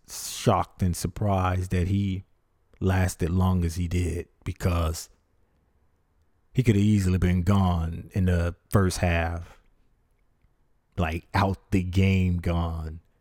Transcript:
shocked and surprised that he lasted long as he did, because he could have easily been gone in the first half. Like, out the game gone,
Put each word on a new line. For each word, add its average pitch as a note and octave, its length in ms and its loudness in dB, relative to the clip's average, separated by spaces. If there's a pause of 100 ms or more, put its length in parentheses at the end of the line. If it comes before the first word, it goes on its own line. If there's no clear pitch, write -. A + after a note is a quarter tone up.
shocked - 760 -2
and F2 120 0
surprised F#2 760 -2
that F2+ 160 0
he F#2+ 380 -2 (540)
lasted F#2 520 0
long F#2 340 2
as D#2+ 120 -4
he F2 100 -4
did, F2 400 -4 (160)
because E2+ 680 -4 (1400)
he C3 100 0
could A2 120 4
have G2+ 80 4
easily F#2 360 4
been F2+ 240 2
gone F2 680 0
in F#2+ 120 0
the F2 300 0 (160)
first F#2+ 260 2
half. E2+ 640 -4 (1400)
Like, E2+ 380 -2
out G2 340 -2
the F#2 140 2
game F#2 540 2
gone, E2 640 -4 (200)